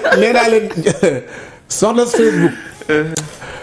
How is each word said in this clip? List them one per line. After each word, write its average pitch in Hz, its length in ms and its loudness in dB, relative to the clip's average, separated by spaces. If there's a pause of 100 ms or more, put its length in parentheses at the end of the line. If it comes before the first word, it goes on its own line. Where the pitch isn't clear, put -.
(160)
nee 214 160 4
naa 233 160 2
leen, 220 200 2 (520)
<laughs> - 480 -18
soxna 226 380 0
si 240 100 -2
Facebook. 175 360 4 (1120)